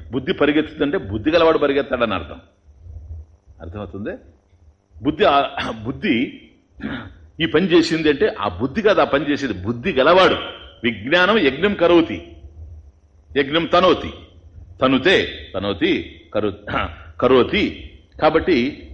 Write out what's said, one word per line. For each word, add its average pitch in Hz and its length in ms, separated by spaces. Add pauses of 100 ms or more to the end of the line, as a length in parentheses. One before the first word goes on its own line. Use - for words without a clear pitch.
(120)
బుద్ధి 135 220
పరిగెత్తుతుంటే 147 640
బుద్ధి 104 340
గలవాడు 165 260
పరిగెత్తాడని 135 560
అర్థం. 80 260 (1200)
అర్థమవుతుంది? 101 540 (880)
బుద్ధి 151 220
ఆ-, 139 460 (120)
బుద్ధి 135 580 (1000)
ఈ 160 40
పని 170 220
చేసింది 160 420
అంటే 170 300
ఆ 104 80
బుద్ధి 139 340
కాదు 185 200
ఆ - 20
పని 143 260
చేసేది, 135 240
బుద్ధి 117 400
గలవాడు. 165 440 (460)
విజ్ఞానం 147 540
యజ్ఞం 165 360
కరోతి, 170 640 (1000)
యజ్ఞం 147 280
తనోతి, 175 480 (680)
తనుతే, 131 720
తనోతి, 101 360 (420)
కరో-, 104 540 (340)
కరోతి. 127 420 (580)
కాబట్టి 156 720